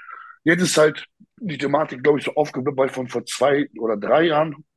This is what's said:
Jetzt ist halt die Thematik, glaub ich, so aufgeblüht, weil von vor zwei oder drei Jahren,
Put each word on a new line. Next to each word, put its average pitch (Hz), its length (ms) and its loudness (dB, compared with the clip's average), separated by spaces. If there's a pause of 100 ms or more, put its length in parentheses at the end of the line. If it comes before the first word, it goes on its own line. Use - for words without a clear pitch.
(440)
Jetzt 175 180 2
ist 160 140 0
halt 156 300 2 (320)
die 175 180 -8
Thematik, 143 460 -2
glaub 147 160 4
ich, 120 60 -8
so 139 100 -6
aufgeblüht, 143 420 -2
weil 131 120 2
von 131 200 -8
vor 120 160 -6
zwei 139 440 0 (100)
oder 113 180 -2
drei 113 280 2
Jahren, 156 320 0 (200)